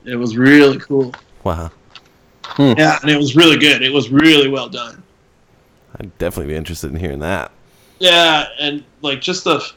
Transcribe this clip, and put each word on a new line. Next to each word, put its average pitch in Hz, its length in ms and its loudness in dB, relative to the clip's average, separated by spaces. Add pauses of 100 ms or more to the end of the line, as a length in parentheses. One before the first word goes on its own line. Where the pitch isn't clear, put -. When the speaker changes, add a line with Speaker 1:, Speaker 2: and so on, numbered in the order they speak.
Speaker 1:
It 123 120 -10
was 117 200 -4
really 139 420 6
cool. 135 360 -4 (280)
Speaker 2:
Wow. 82 280 -6 (760)
Speaker 3:
Hmm. 139 320 2
Speaker 1:
Yeah, 151 240 2
and 147 100 -2
it 147 60 2
was 139 180 -2
really 160 220 6
good. 127 260 2
It 131 120 0
was 123 160 -2
really 143 400 4
well 131 180 -6
done. 117 340 -16 (960)
Speaker 2:
I'd - 200 -18
definitely 82 340 -8
be 78 60 -6
interested 80 320 -10
in 67 60 -8
hearing 73 240 -8
that. 82 300 -6 (480)
Speaker 1:
Yeah, 170 460 2 (160)
and, 147 240 -8 (160)
like, 139 220 -8
just 185 220 -6
the, 156 220 -2 (100)